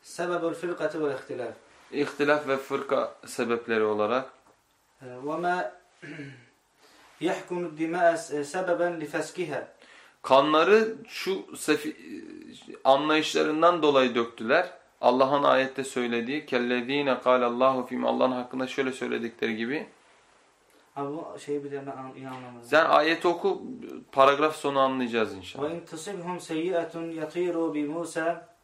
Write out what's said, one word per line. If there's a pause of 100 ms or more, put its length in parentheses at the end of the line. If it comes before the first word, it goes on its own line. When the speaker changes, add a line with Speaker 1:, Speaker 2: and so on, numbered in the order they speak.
Speaker 1:
"سبب (100)
الفرقة
والاختلاف." (380)
Speaker 2:
İhtilaf
ve
fırka (140)
sebepleri
olarak. (1000)
Speaker 1:
"وما (320)
<clears throat> (720)
يحكم (100)
الدماء (380)
سببا (160)
لفسكها." (580)
Speaker 2:
Kanları (120)
şu (260)
sefi-, (580)
anlayışlarından
dolayı
döktüler. (320)
Allah'ın
ayette
söylediği,
"Kellezîne
kâlellâhu
fîm",
Allah'ın
hakkında
şöyle
söyledikleri
gibi. (1080)
Speaker 1:
Abi
bu
şeyi
bir
de
ben
an-,
iyi
anlamadım.
Speaker 2:
Sen
ayeti
oku, (500)
paragraf
sonu
anlayacağız
inşallah.
Speaker 1:
"Ve
in
tusibhum
seyyi'atun
yatiru
bi
Musa (160)